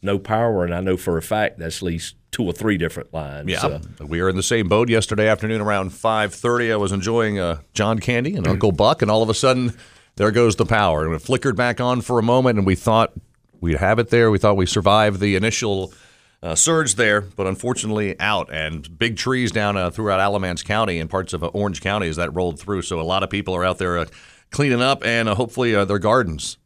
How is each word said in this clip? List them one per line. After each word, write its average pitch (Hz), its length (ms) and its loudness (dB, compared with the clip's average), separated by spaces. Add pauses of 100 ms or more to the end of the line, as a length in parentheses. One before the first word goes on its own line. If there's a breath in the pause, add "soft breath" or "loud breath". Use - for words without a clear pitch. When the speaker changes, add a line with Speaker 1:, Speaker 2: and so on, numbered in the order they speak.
Speaker 1:
no 101 160 0
power, 110 440 0
and 87 100 -2
I 90 80 -4
know 92 160 0
for 85 200 -2
a 82 40 -2
fact - 380 -2
that's 82 180 -8
at - 40 -10
least 85 340 -6 (160)
two - 120 -4
or 85 100 -2
three 104 240 0
different 82 360 -6
lines. 76 360 -10
Speaker 2:
Yeah, - 160 -2
Speaker 1:
Uh, - 140 -4 (260)
Speaker 2:
we 82 160 -4
are 92 80 2
in 92 60 -2
the 92 80 -2
same 113 260 0
boat 113 200 2
yesterday 107 380 2
afternoon 110 340 0
around 101 320 0
five 107 400 -2
thirty. 120 380 0
I 110 40 2
was 101 160 0
enjoying, 104 480 0
uh, 85 180 -2 (160)
John 110 260 0
Candy 123 360 -2
and 92 120 -2
Uncle 95 240 2
Buck, 107 300 4
and 107 80 2
all 110 140 4
of 110 60 0
a 113 40 2
sudden, 127 400 2 (420 loud breath)
there 104 160 2
goes 113 260 4
the 104 80 2
power. 85 400 2
And 80 100 -2
it 73 80 -6
flickered 127 340 0
back 123 240 0
on 123 200 0
for 120 180 0
a 110 40 2
moment, 123 360 4
and 98 60 2
we 95 100 4
thought 110 380 2 (460)
we'd 82 180 0
have 98 220 2
it 120 100 0
there. 117 200 6
We 104 80 2
thought 104 200 4
we 92 100 2
survived 101 520 4
the 101 160 2
initial, 101 560 -2 (520 soft breath)
uh, 82 120 -6
surge 156 400 2
there, 104 260 4
but 95 260 -6
unfortunately 107 720 -4
out. 98 340 -2
And 78 460 -8
big 113 180 -2
trees 127 340 -2
down, 104 240 -2
uh, 90 140 -2
throughout 98 300 -2
Alamance 95 440 -2
County 104 360 -2
and 80 100 -6
parts 95 240 -6
of, 80 100 -6
uh, 85 40 -4
Orange 101 340 -4
County 101 260 -2
as 78 100 -6
that 85 160 -4
rolled 87 260 -4
through. 92 240 -6
So 85 180 -4
a - 0 -
lot 90 220 -2
of 95 80 -6
people 98 240 -4
are 87 100 -2
out 92 140 -2
there, 90 180 -2
uh, 82 80 -2 (460 loud breath)
cleaning 131 320 0
up, 135 200 0
and, 117 240 0
uh, 107 60 2
hopefully, 117 420 0
uh, 101 80 4
their 101 140 0
gardens 101 680 0